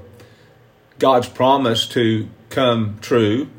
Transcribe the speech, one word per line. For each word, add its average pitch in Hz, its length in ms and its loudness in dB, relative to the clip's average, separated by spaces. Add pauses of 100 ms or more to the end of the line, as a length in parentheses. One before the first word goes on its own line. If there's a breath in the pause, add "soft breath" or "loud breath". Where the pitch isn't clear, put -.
(1000 soft breath)
God's 127 280 2
promise 127 600 0
to 110 420 -2 (220)
come 113 500 -2
true, 117 460 0 (120)